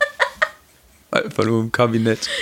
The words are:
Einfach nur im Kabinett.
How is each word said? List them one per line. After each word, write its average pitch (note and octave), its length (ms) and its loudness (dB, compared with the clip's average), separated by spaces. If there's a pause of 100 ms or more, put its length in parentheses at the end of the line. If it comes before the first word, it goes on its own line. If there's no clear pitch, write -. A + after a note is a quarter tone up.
(1120)
Einfach - 320 0
nur A2+ 160 2
im A2+ 100 -4
Kabinett. A2+ 580 2 (140)